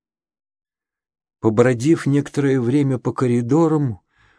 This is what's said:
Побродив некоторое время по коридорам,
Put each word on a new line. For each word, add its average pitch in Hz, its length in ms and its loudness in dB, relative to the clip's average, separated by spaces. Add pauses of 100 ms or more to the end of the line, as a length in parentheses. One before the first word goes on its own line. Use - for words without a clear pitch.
(1400)
Побродив 120 680 2
некоторое 139 540 0
время 131 400 0
по 123 140 -6
коридорам, 131 880 0 (380)